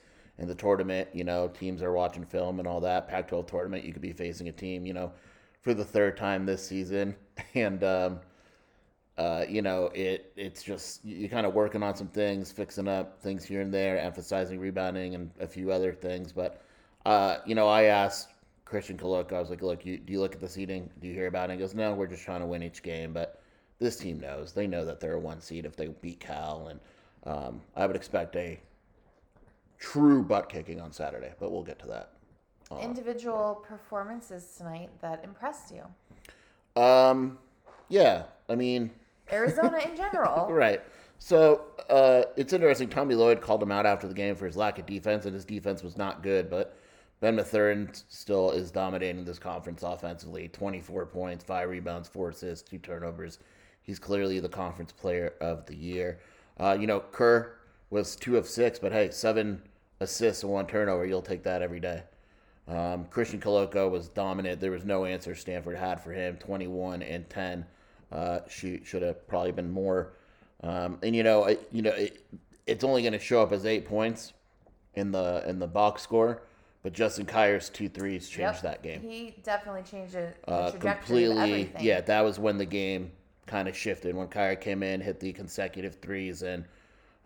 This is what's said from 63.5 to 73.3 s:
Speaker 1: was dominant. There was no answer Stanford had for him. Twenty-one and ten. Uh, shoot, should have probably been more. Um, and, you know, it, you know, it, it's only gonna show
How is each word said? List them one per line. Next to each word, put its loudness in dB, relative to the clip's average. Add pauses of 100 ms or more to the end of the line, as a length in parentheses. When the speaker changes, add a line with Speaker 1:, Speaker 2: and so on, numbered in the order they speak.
Speaker 1:
was -4
dominant. -4
There -2
was -6
no 0
answer -6
Stanford -8
had -4
for -12
him. -4
Twenty-one -6
and -8
ten. -6 (440)
Uh, -2
shoot, -8
should -4
have -4
probably 0
been -4
more. 0 (480)
Um, -4
and, 2
you 4
know, 8
it, 2
you -2
know, 2
it, -4 (440)
it's 0
only 4
gonna 2
show 4